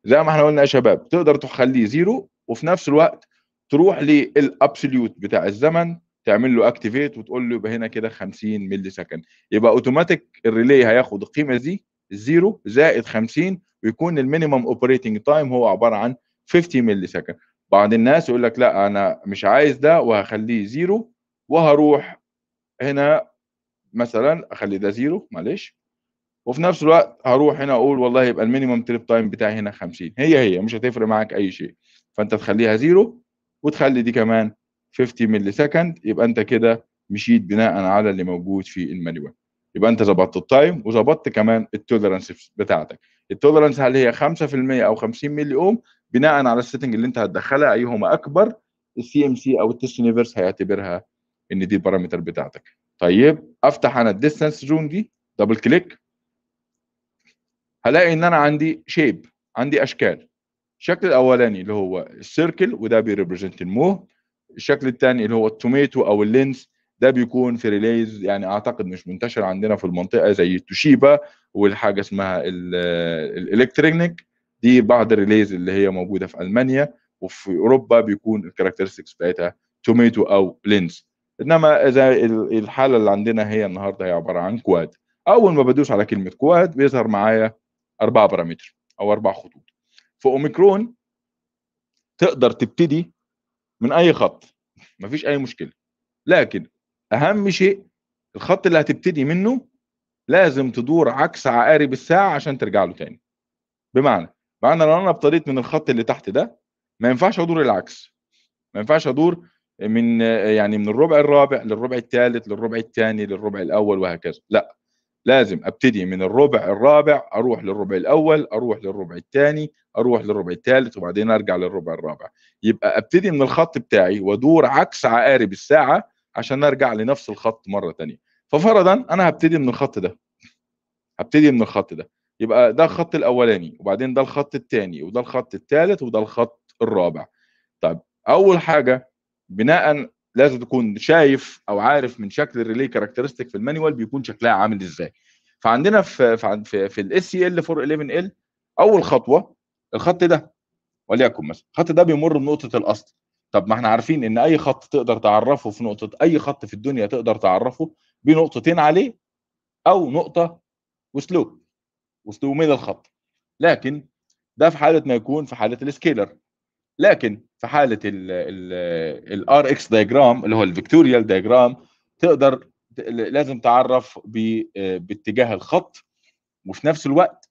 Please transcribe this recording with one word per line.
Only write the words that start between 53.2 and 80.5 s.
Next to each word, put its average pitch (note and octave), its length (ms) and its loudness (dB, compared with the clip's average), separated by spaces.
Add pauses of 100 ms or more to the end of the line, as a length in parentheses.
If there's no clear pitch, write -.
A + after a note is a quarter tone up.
افتح B2+ 320 0
انا A#2 140 2
الديستانس D3 540 -4
زون D#3 240 -2
دي، F#3+ 240 -8 (260)
دبل G#2+ 180 0
كليك، - 440 0 (1800)
هلاقي E3 280 2
ان D#3+ 120 0
انا E3+ 120 2
عندي D3+ 500 0
شيب، A2+ 400 -2 (300)
عندي C#3 260 0
اشكال. - 460 -4 (520)
الشكل F3+ 260 -2
الاولاني B2+ 540 2
اللي G2 120 -10
هو F#2 280 -4
السيركل E3+ 760 -4
وده A2+ 260 0
بيريبريزنت F#2+ 640 -6
المو، B2 460 -2 (480)
الشكل C#3 300 -2
الثاني B2 380 0
اللي A2+ 100 -2
هو A2+ 120 2
التوميتو B2+ 600 0
او G#2 160 2
اللينس B2+ 480 0 (280)
ده B2+ 120 4
بيكون B2 460 -2
في A#2 120 -6
ريليز، A2 540 -2
يعني G2 240 -4
اعتقد G#2 400 -6
مش F2+ 220 -14
منتشر G#2+ 360 -6
عندنا G2 320 -2
في - 80 -8
المنطقه F2+ 480 0
زي F2+ 220 0
التوشيبا C3+ 640 4 (360)
والحاجه G2+ 460 0
اسمها F#2+ 440 -6
ال-، F2+ 300 -8 (640)
الالكترونيك، D3+ 880 0 (360)
دي B2 180 6
بعض A2+ 320 2
الريليز G#2 400 2
اللي F#2 200 -6
هي G2 180 0
موجوده F#2 360 -6
في F2 140 -16
المانيا C3 540 -2 (260)
وفي - 360 -12
اوروبا A#2 440 2
بيكون G#2+ 440 -4
الكاركترستكس F#2 680 -8
بتاعتها F2 400 -4 (280)
توميتو A#2 400 2
او F#2+ 420 0